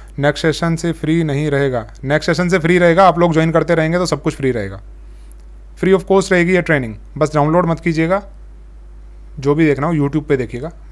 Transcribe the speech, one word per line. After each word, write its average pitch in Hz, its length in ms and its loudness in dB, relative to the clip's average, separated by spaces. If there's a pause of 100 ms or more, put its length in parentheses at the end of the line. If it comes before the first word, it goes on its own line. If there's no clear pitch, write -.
(200)
नेक्स्ट 143 220 0
सेशन 165 340 0
से 165 160 -4
फ्री 160 320 -2
नहीं 151 280 -2
रहेगा, 131 420 -2 (100)
नेक्स्ट 143 260 -2
सेशन 175 200 0
से 185 100 2
फ्री 170 180 2
रहेगा। 175 300 6
आप 165 120 4
लोग 170 140 4
ज्वाइन 160 180 2
करते 160 240 2
रहेंगे 160 220 0
तो 180 80 0
सब 147 160 -4
कुछ 156 140 -4
फ्री 131 160 -2
रहेगा, 98 300 -6 (1000)
free 185 160 4
of 180 120 -10
cost 190 200 2
रहेगी 175 220 2
ये 180 80 2
ट्रेनिंग। 131 340 -2 (220)
बस 147 160 -2
डाउनलोड 156 320 2
मत 165 140 -2
कीजिएगा, 170 440 -2 (1160)
जो 139 160 0
भी 160 100 2
देखना 143 220 0
हो 175 60 -2
YouTube 147 300 -2
पे 147 140 0
देखिएगा। 123 340 -6 (200)